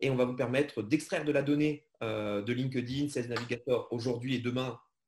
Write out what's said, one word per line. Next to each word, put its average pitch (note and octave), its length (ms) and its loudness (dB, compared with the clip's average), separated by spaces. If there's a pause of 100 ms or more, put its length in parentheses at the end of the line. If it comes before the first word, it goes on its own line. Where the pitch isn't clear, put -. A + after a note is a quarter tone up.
et C3+ 100 2
on B2+ 60 2
va B2 100 4
vous B2 100 -4
permettre B2+ 460 0
d'extraire D3+ 420 0
de D3 80 2
la C#3 80 4
donnée, D3 460 2 (160)
euh, G#2+ 400 -2
de A#2 100 -2
LinkedIn, B2+ 560 -2
Sales A#2+ 200 -4
Navigator A#2+ 640 -2
aujourd'hui A#2+ 440 0
et A#2+ 60 0
demain B2 380 -2 (300)